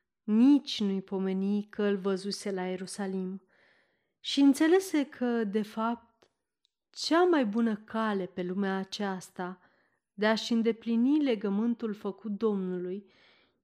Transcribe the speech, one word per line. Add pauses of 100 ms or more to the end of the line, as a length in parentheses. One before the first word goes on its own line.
(240)
nici
nu-i
pomeni
că
îl
văzuse
la
Ierusalim. (800)
Și
înțelese
că,
de
fapt, (600)
cea
mai
bună
cale
pe
lumea
aceasta (540)
de
a-și
îndeplini
legământul
făcut
Domnului (520)